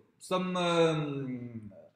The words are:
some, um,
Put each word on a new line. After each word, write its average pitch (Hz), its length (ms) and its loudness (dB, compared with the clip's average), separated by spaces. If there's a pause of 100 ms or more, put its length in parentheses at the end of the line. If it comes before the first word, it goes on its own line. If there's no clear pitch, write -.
(180)
some, 180 380 -2
um, 139 1120 0 (260)